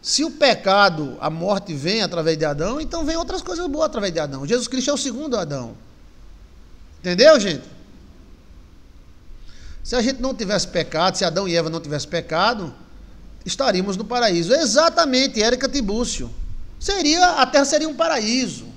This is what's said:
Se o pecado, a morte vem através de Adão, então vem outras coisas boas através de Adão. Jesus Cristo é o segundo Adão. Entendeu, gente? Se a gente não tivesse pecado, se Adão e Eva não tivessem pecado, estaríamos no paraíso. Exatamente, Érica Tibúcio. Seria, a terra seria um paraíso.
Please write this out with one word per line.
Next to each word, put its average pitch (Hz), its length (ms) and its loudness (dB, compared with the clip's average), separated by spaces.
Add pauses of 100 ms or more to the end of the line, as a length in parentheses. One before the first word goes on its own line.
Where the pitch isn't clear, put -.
Se - 220 0
o 320 80 -4
pecado, 190 880 2
a 151 80 -2
morte 180 440 -2
vem 175 280 -2
através 165 360 0
de 151 60 0
Adão, 160 380 -2
então 320 240 -4
vem 320 100 -2
outras 349 260 -4
coisas 359 260 -6
boas 302 180 0
através 202 260 -2
de 165 80 -2
Adão. 139 260 -6
Jesus 233 220 0
Cristo 262 220 -2
é 285 40 2
o 285 40 0
segundo 269 400 -4
Adão. 135 380 -6 (1200)
Entendeu, 233 400 8
gente? 175 240 -2 (2250)
Se - 120 -4
a 247 60 2
gente 262 200 0
não 262 120 -2
tivesse 202 340 -2
pecado, 175 500 0
se 196 80 0
Adão 175 220 -2
e 170 80 -2
Eva 165 140 2
não 165 100 -6
tivessem 147 300 -8
pecado, 175 640 -2 (720)
estaríamos 196 520 0
no 220 60 -8
paraíso. 214 500 2
Exatamente, 277 880 2
Érica 254 280 2
Tibúcio. 214 600 -2 (500)
Seria, 339 640 4
a 254 40 6
terra 277 200 4
seria 302 220 2
um 302 80 -6
paraíso. 247 680 0 (120)